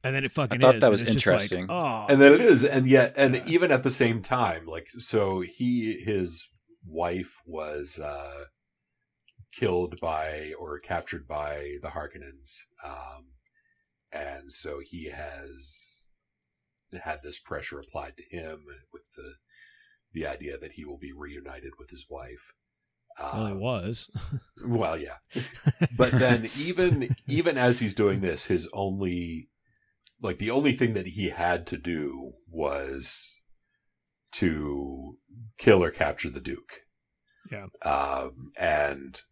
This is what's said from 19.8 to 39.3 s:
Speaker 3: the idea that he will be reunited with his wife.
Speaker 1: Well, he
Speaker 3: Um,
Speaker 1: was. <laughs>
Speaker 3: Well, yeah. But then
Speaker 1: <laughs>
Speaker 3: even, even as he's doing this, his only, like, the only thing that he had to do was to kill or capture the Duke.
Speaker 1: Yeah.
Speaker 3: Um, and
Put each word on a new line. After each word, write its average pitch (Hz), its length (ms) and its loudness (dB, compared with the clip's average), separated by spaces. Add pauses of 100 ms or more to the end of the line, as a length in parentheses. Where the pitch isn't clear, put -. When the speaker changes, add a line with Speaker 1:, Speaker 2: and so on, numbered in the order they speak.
Speaker 3:
the 78 140 -8
idea 69 300 -12
that 76 160 -18
he 78 120 -18
will 71 140 -16
be 69 120 -16
reunited 69 680 -18
with - 120 -20
his 69 200 -20
wife. 65 440 -18 (680)
Speaker 1:
Well, 110 280 -6
he 101 60 -6
Speaker 3:
Um, 95 60 -8
Speaker 1:
was. 110 500 -4 (280)
<laughs> - 280 -14
Speaker 3:
Well, 110 320 0
yeah. 71 200 -12 (800)
But 127 140 4
then 120 420 4
Speaker 1:
<laughs> - 40 -8
Speaker 3:
even, 160 560 2 (140)
even 151 300 0
as 123 220 4
he's 104 160 -2
doing 98 260 2
this, 85 240 -2
his 82 260 0
only, 90 800 -4 (720)
like, 95 160 -6
the 107 140 -4
only 139 200 2
thing 117 220 2
that 95 140 -4
he 92 220 -4
had 87 380 -2
to 90 100 -8
do 69 560 -8 (160)
was 71 920 -6 (920)
to 71 840 -4 (400)
kill 98 260 6
or 80 80 2
capture 73 380 -2
the 65 120 -12
Duke. - 400 -12 (720)
Speaker 1:
Yeah. 101 160 -12 (160)
Speaker 3:
Um, 67 720 -4
and 71 640 -2 (100)